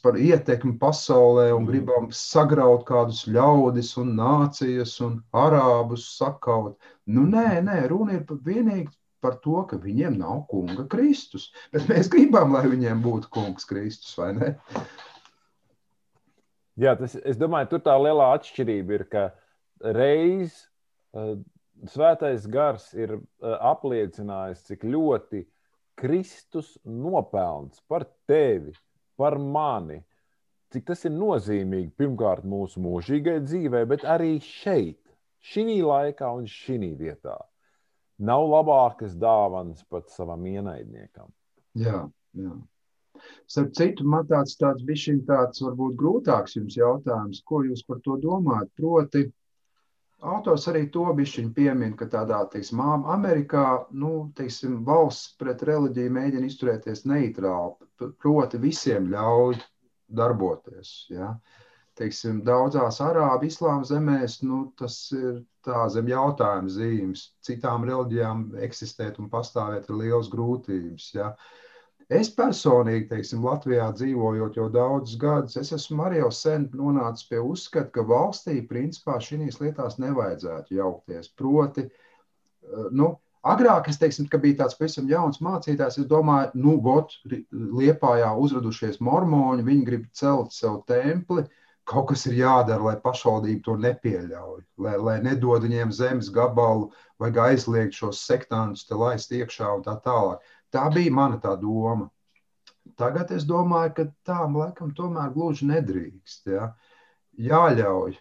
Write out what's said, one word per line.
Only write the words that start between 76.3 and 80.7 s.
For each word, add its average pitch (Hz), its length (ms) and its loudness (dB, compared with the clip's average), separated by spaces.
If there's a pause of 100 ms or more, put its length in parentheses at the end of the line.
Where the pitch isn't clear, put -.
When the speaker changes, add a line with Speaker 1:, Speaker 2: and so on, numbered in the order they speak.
Speaker 1:
sen 151 400 -2
nonācis 131 560 -2
pie 117 160 -4
uzskata, - 480 -4
ka 117 160 -2
valstī, 147 560 0
principā, 135 560 -6
šinīs 147 400 -8
lietās 143 400 -6
nevajadzētu 92 800 -4